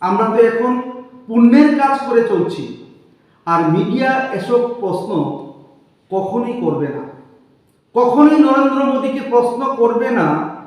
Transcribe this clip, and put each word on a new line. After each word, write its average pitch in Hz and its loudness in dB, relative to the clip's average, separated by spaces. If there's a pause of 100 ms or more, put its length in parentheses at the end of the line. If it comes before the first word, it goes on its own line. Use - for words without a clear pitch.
আমরা 202 0 (120)
তো 233 6
এখন 247 0 (440)
পুণ্যের 240 6
কাজ 277 0 (100)
করে 233 4
চলছি। 175 -2 (840)
আর 170 2 (100)
মিডিয়া 247 0 (220)
এসব 208 0 (200)
প্রশ্ন 180 -6 (1000)
কখনোই 226 -4
করবে 147 -2
না। - -10 (920)
কখনোই 285 4
নরেন্দ্র 269 2
মোদীকে 269 -2 (100)
প্রশ্ন 240 0
করবে 233 0
না 160 -2 (160)